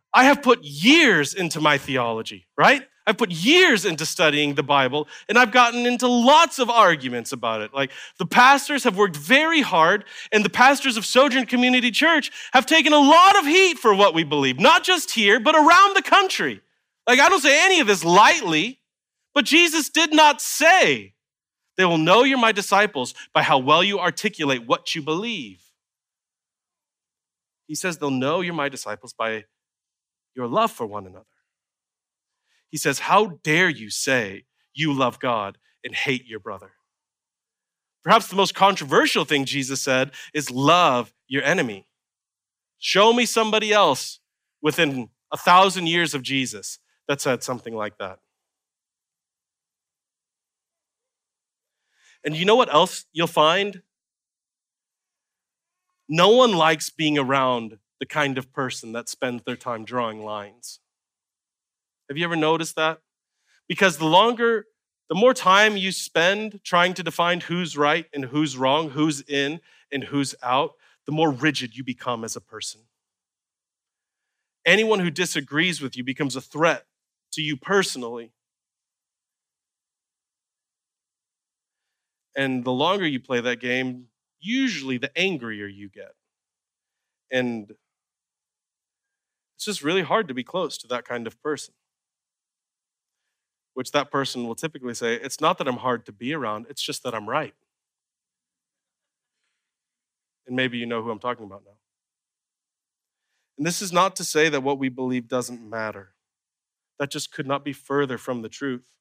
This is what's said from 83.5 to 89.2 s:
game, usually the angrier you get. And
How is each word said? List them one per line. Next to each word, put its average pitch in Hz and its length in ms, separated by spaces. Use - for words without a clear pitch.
game, 123 480
usually 175 580
the 131 180
angrier 120 500
you 101 220
get. 98 260
And 117 400